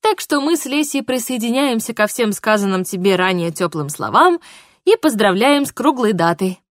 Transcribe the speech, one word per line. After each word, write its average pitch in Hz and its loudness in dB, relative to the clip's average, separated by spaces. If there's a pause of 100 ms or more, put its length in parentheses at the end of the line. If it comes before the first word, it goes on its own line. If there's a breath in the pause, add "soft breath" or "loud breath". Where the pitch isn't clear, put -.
Так 427 2
что 294 -2
мы 311 0
с - -8
Лесей 285 -2
присоединяемся 247 -2
ко 208 2
всем 220 -2
сказанным 196 0
тебе 185 0
ранее 180 0
тёплым 156 -4
словам 269 2 (460 loud breath)
и 415 6
поздравляем 240 2
с - -10
круглой 247 0
датой. 175 0 (120)